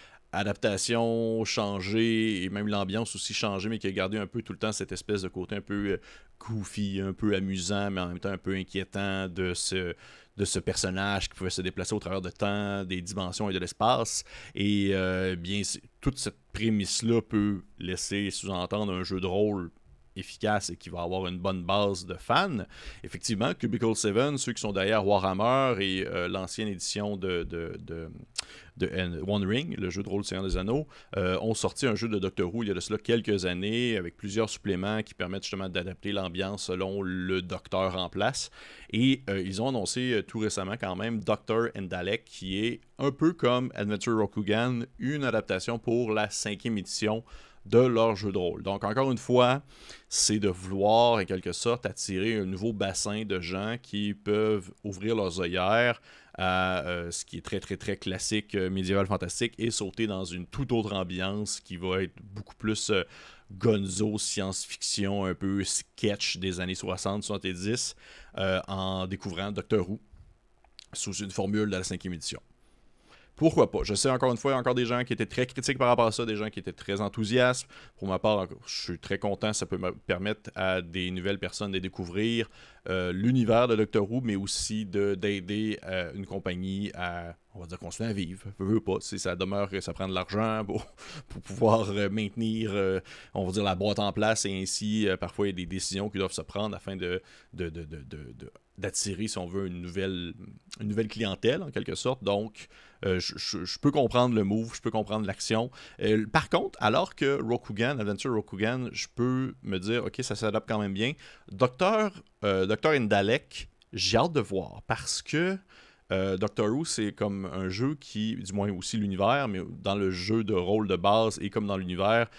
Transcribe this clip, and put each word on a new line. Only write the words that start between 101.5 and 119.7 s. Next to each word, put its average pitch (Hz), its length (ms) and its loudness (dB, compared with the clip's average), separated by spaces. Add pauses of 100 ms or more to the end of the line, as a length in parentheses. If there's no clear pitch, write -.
en 143 80 -8
quelque 101 240 -4
sorte. 127 280 -2
Donc, 101 440 0 (360)
euh, 92 160 2
je, - 180 -4
je, 90 280 -4
je - 140 -6
peux 143 120 4
comprendre 123 440 4
le 107 80 6
move, 113 320 0
je - 60 -12
peux 113 100 -2
comprendre 107 340 -2
l'action. 110 460 -2 (300)
Euh, 107 260 4
par 110 220 0
contre, 190 320 0
alors 131 340 2
que 139 260 2
Rokugan, 117 580 0
Adventure 104 340 -2
Rokugan, 113 580 -2
je - 220 -6
peux 127 500 2
me 95 160 -2
dire, 104 260 0
ok, - 160 -6
ça 113 140 -2
s'adapte 107 320 0
quand 110 120 0
même 101 140 0
bien. 113 200 0 (380)
Docteur, 185 720 2 (200)
euh, 95 220 4
Docteur 107 280 4
Indalek, 110 760 2 (240)
j'ai 104 240 2
hâte 160 160 4
de 147 60 4
voir 95 480 -4
parce - 340 -2
que, 180 360 0 (540)
euh, 95 260 2
Doctor 104 320 0
Who, 143 160 0
c'est 107 260 0
comme 98 340 -2
un 92 240 -4
jeu 120 300 0
qui, 107 360 -4
du 92 180 -10
moins 101 180 0
aussi 90 260 -4
l'univers, 107 500 2
mais 98 140 -4 (200)